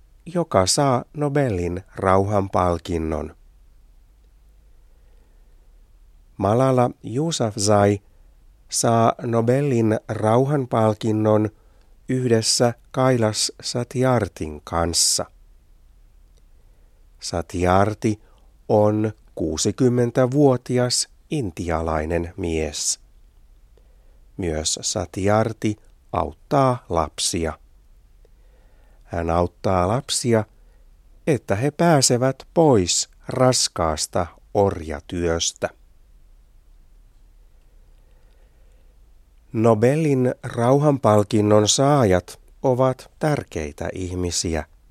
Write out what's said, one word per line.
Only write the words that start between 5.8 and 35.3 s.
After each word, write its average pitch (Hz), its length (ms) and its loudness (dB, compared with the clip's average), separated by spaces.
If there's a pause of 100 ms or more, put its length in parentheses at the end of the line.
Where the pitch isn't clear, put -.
Malala 123 540 2 (240)
Yousafzai 104 840 0 (680)
saa 117 540 2
Nobelin 117 840 0
rauhanpalkinnon 110 1400 0 (580)
yhdessä 120 680 0 (160)
Kailash 123 640 0 (100)
Satyarthin 117 1040 -2
kanssa. 85 600 -2 (2000)
Satyarthi 95 1000 0 (480)
on 107 440 2 (220)
kuusikymmentävuotias 123 1700 0 (220)
intialainen 85 1080 -4
mies. 80 640 -4 (1400)
Myös 78 460 -4
Satyarthi 104 920 -2 (360)
auttaa 123 760 -2
lapsia. 82 640 -4 (1500)
Hän 82 260 -4
auttaa 87 580 0
lapsia, 113 560 -2 (840)
että 127 280 -2
he 127 160 -2
pääsevät 135 640 2 (180)
pois 127 540 2 (200)
raskaasta 92 960 0 (280)
orjatyöstä. 85 1120 -2 (3750)